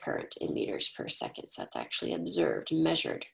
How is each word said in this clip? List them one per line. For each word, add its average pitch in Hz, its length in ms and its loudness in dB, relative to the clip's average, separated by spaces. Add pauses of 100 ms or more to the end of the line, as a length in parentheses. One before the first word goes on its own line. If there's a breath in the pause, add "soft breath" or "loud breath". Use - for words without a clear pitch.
current - 360 -4
in - 140 -2
meters - 420 0
per - 120 -8
second, - 400 0
so - 160 0
that's - 120 -2
actually - 380 -2
observed, 165 580 2
measured 160 640 2